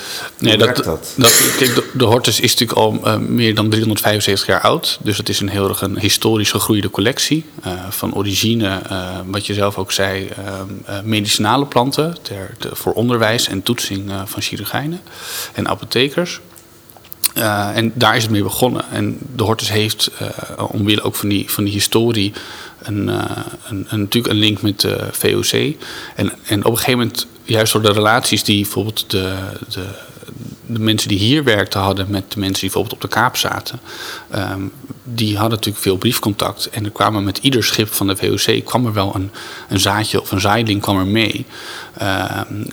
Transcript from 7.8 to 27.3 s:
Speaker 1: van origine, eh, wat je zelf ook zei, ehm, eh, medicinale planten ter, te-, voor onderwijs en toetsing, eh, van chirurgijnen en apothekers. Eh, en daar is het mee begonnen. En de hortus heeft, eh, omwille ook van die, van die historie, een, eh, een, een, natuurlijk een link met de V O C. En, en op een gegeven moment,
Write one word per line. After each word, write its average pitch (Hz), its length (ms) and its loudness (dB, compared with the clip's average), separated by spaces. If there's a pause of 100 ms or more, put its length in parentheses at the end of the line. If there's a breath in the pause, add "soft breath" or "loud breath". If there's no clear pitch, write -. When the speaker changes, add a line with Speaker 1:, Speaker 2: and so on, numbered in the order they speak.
Speaker 1:
van 98 260 -4
origine, 101 720 0
eh, 92 360 -4
wat 98 200 -4
je 104 80 -2
zelf 101 240 2
ook 95 140 -4
zei, 98 360 0
ehm, 98 380 -8 (200)
eh, 101 180 -8
medicinale 107 640 2
planten 143 560 0
ter, 95 380 -10
te-, - 160 -8
voor 90 180 -2
onderwijs 113 540 2
en 98 160 -4
toetsing, 98 460 -2
eh, 98 160 -4
van - 160 -8
chirurgijnen 143 600 -4 (520 loud breath)
en - 140 -2
apothekers. 143 760 0 (920)
Eh, 104 440 0
en 113 180 0
daar 113 200 6
is 120 60 2
het 110 100 0
mee 101 120 2
begonnen. - 480 0
En 107 260 -2 (180)
de 117 80 0
hortus 107 280 0
heeft, 107 480 0
eh, 104 80 -6 (440)
omwille 104 300 2
ook 107 140 0
van 104 140 -2
die, 98 220 0
van 104 120 0
die 101 100 0
historie, 110 600 2 (480 loud breath)
een, 101 280 -2
eh, 101 140 0 (460)
een, 98 200 -6
een, 107 100 -2
natuurlijk 110 340 0
een 104 60 2
link 107 220 2
met 104 180 0
de 101 320 0
V - 240 2
O 101 40 2
C. - 120 0 (640 loud breath)
En, 101 160 0 (140)
en 104 200 0
op 113 60 4
een 117 60 2
gegeven 127 220 2
moment, - 280 -2 (160)